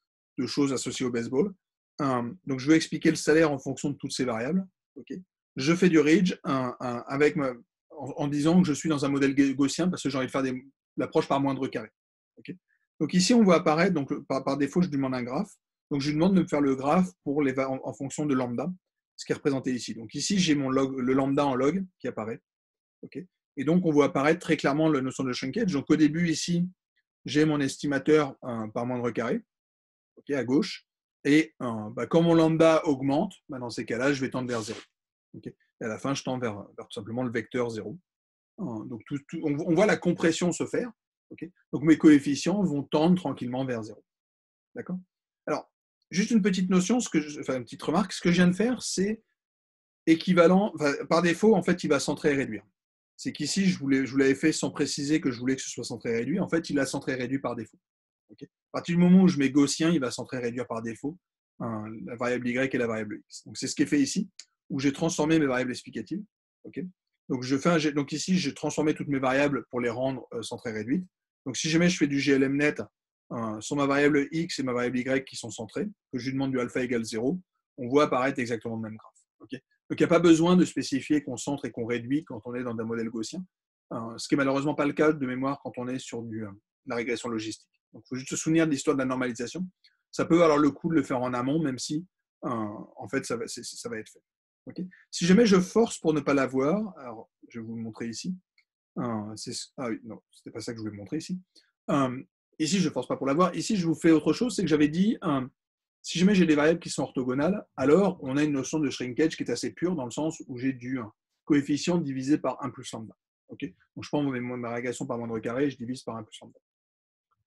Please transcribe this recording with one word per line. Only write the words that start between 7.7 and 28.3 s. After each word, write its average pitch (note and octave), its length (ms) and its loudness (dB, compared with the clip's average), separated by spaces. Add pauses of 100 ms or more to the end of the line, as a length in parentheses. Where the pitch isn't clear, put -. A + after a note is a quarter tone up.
en, C#3 260 -14
en C#3+ 120 -2
disant D3 320 4
que D3+ 60 6
je D3 80 2
suis D#3+ 140 -6
dans D3 160 0
un C#3 40 0
modèle C#3 260 2
ga-, C#3 200 4
gaussien C#3 340 0
parce F3 140 -4
que C#3 80 -2
j'ai C3+ 80 -4
envie C3 80 -2
de A#2+ 60 -8
faire C3+ 100 -2
des, B2+ 240 -6 (300)
l'approche D3+ 320 0
par C#3 120 2
moindre C3+ 280 -2
carré. A2 220 -8 (460)
Ok. - 180 -16 (460)
Donc, D#3+ 140 -2
ici, F#3 180 4
on A#3+ 100 8
voit F#3 140 8
apparaître, E3 380 4
donc, C#3 160 -2
le, C#3+ 140 -6
par, C3+ 200 -4
par C#3 140 -2
défaut, D3 240 2
je D3+ 60 2
lui C#3+ 80 -4
demande C3 180 -2
un B2+ 80 -4
graphe. C3 300 -6 (380)
Donc, C#3+ 120 -2
je C#3+ 60 -2
lui D3+ 60 0
demande F3 200 4
de F3 80 6
me D#3 40 0
faire D3+ 140 0
le C3+ 160 2
graphe D#3 320 2 (140)
pour C#3+ 180 -2
les C3+ 120 2
va-, C3+ 180 -2
en, C3+ 120 -6
en C#3 120 -8
fonction C#3+ 320 -6
de C#3+ 80 2
lambda, B2+ 360 -2 (460)
ce - 80 -14
qui - 80 -4
est C3+ 40 -2
représenté C3+ 360 -2
ici. A2+ 220 -6
Donc, A2+ 200 -14
ici, D3 240 -2
j'ai D#3+ 160 4
mon C#3 140 0
log, C3+ 300 0
le B2+ 160 0
lambda C#3 320 2
en C3+ 80 0
log D#3 320 0 (120)
qui C3 100 -6
apparaît. A2+ 340 -8 (600)
Ok. - 160 -14 (380)
Et C#3 80 -4
donc, F3 220 4
on D#3+ 60 2
voit D3 140 6
apparaître D3+ 340 2
très D#3+ 160 0
clairement D#3 320 2
la D3 120 2
notion C3 240 -4
de B2+ 80 -4
shrinkage. D#3+ 400 -4
Donc, C#3 180 -2
au D3+ 60 6
début, D#3 320 2
ici, F3 400 0 (560)
j'ai D3 200 4
mon D3 160 2
estimateur, C#3+ 840 2